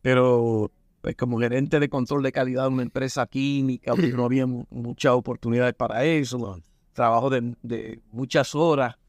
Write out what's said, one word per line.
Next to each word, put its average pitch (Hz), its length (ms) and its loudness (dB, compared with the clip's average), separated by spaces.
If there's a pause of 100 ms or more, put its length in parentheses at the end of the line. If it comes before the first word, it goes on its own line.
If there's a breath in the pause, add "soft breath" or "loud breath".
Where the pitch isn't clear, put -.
Pero, 120 680 4 (300)
pues, - 140 -6
como 120 240 -2
gerente 135 400 0
de 143 100 0
control 139 320 -2
de 135 100 0
calidad 127 320 -2
de 135 60 0
una 131 140 -2
empresa 131 420 -4
química, 135 720 -2
pues, 160 180 2
no 123 120 0
había 127 200 2
mu-, 123 240 -6
muchas 123 440 -2
oportunidades 123 600 0
para 113 320 -2
eso. 123 560 -2 (320)
Trabajo 117 380 2
de, 120 320 -2
de 113 380 -10 (100)
muchas 131 420 0
horas 147 420 2 (140)